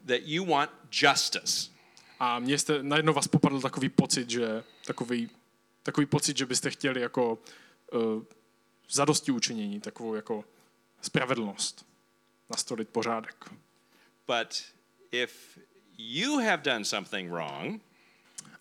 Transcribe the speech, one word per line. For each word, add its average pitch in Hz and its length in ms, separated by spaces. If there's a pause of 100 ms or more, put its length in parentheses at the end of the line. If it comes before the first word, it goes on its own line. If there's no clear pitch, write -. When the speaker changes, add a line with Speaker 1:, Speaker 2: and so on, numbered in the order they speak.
Speaker 1:
That 123 180
you 165 200
want 151 260 (220)
justice. - 800 (500)
Speaker 2:
A 120 180
mě 131 200
jste, 143 240
najednou 151 300
vás 139 160
popadl 139 320
takový 131 280
pocit, 127 420
že, 113 320 (240)
takový, 120 440 (520)
takový 147 240
pocit, 143 300
že 131 100
byste 127 240
chtěli 131 300
jako, 120 380 (560)
eh, - 20 (960)
zadosti 143 400
učinění, 107 480
takovou 110 340
jako 107 300 (580)
spravedlnost, 123 840 (640)
nastolit 110 380
pořádek. 113 560 (840)
Speaker 1:
But 120 360 (500)
if - 460 (400)
you 156 400
have 196 240
done 120 220
something 95 480
wrong, 82 500 (800)